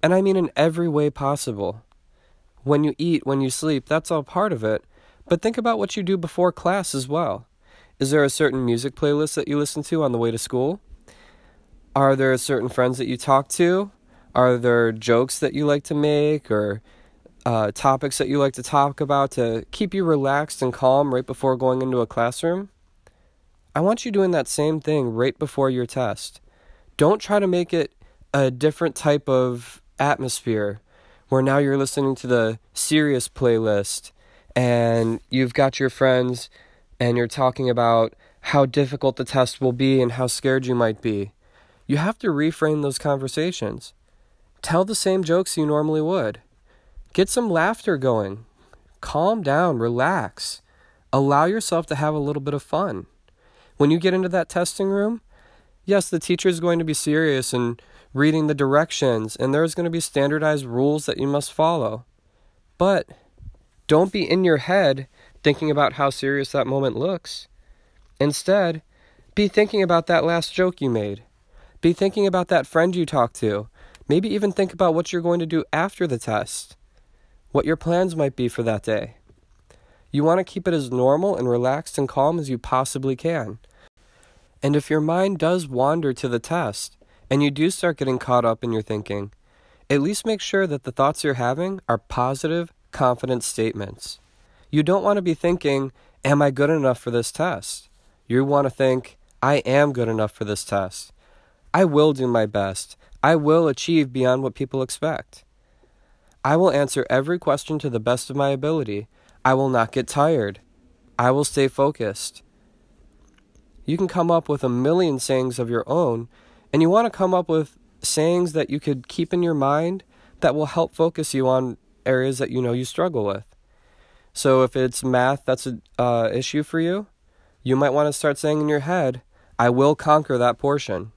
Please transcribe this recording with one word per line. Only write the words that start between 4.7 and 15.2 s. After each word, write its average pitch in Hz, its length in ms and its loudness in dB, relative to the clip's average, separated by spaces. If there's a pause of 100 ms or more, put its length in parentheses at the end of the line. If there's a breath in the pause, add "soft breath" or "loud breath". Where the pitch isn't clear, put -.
But 175 140 0
think 226 160 -2
about 226 220 0
what 202 160 -4
you 202 80 -4
do 190 140 -2
before 170 340 0
class 180 420 -4
as 131 140 -4
well. 135 400 -4 (500 soft breath)
Is 135 140 -2
there 147 120 6
a 139 60 4
certain 131 340 0
music 120 320 -2
playlist 147 400 0
that - 120 -4
you 147 100 -2
listen 147 260 -4
to 160 200 -2
on 135 80 0
the 117 80 -2
way 117 100 2
to 113 80 -4
school? 131 420 -4 (1160 soft breath)
Are 139 200 4
there 135 220 2
certain 123 320 -2
friends 127 280 0
that 127 100 -4
you 123 100 -4
talk 135 320 2
to? 185 420 0 (440 soft breath)
Are 127 220 4
there 120 340 2
jokes 117 480 0